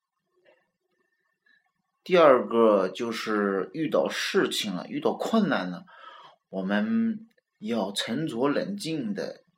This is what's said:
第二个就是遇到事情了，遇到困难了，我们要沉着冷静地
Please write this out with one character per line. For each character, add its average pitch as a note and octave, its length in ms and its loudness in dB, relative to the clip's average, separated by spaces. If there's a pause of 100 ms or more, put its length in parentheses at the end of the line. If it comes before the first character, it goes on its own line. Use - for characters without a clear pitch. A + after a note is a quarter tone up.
(2000)
第 F3 140 2
二 B2+ 300 8
个 G#2+ 420 4
就 A#2 220 -8
是 G2+ 640 -2
遇 D#3+ 160 -4
到 E2+ 200 2
事 - 400 -2
情 G2+ 240 -6
了， F2 140 -8
遇 C#3 120 -6
到 A#2 140 -2
困 G#3+ 340 0
难 F#2+ 220 -2
了， F2+ 160 -12 (640)
我 F#2+ 120 -8
们 A2 680 -2 (300)
要 G#2 320 -4
沉 C3+ 340 -4
着 B2+ 220 -2
冷 G2+ 280 -2
静 B2+ 380 -6
地 - 300 -10 (140)